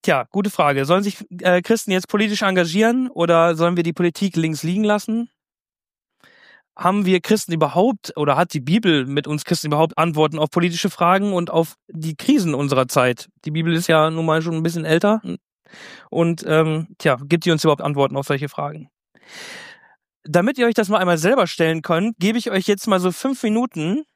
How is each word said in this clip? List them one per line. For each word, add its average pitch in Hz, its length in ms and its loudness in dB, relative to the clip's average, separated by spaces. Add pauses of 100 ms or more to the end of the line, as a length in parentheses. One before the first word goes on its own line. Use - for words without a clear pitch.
Tja, 135 300 2
gute 202 180 0
Frage. 143 360 0
Sollen 185 180 2
sich, 208 220 -6 (160)
äh, 180 200 2
Christen 220 300 0
jetzt 185 160 0
politisch 214 360 0
engagieren 202 680 2
oder 170 460 4
sollen 170 200 2
wir 170 80 0
die 170 100 0
Politik 175 440 0
links 160 260 -2
liegen 185 220 -2
lassen? 220 440 -2 (1400)
Haben 196 320 0
wir 185 140 2
Christen 208 320 0
überhaupt 170 640 0
oder 143 220 2
hat 170 160 0
die 143 80 -4
Bibel 160 440 2
mit 139 220 -4
uns 151 160 -6
Christen - 240 -4
überhaupt 156 300 0
Antworten 156 420 2
auf 151 100 0
politische 175 400 0
Fragen 196 440 2
und 175 180 -2
auf 165 240 0 (140)
die 160 260 -8
Krisen 190 400 2
unserer 135 320 0
Zeit? 123 420 0 (140)
Die 156 80 -8
Bibel 165 240 0
ist 170 120 -2
ja 160 220 4
nun 160 160 -4
mal 160 160 2
schon 165 140 -4
ein 160 80 -2
bisschen 165 220 -4
älter 202 360 2 (880)
und, 170 380 0
ähm, 156 400 0 (100)
tja, 135 280 2
gibt 160 180 0
die 175 80 2
uns 160 140 0
überhaupt 147 160 4
Antworten 139 340 0
auf 139 100 -4
solche 139 220 -4
Fragen? 147 420 -10 (1300)
Damit 175 340 -2
ihr 247 80 -2
euch 233 80 -2
das 214 140 -2
mal 208 100 0
einmal 175 200 0
selber 196 280 0
stellen 160 360 -2
könnt, 190 380 -2
gebe 220 180 0
ich 233 120 -4
euch 190 180 -2
jetzt 202 200 -2
mal 190 140 2
so 180 100 0
fünf 269 320 -6
Minuten 220 600 -2 (100)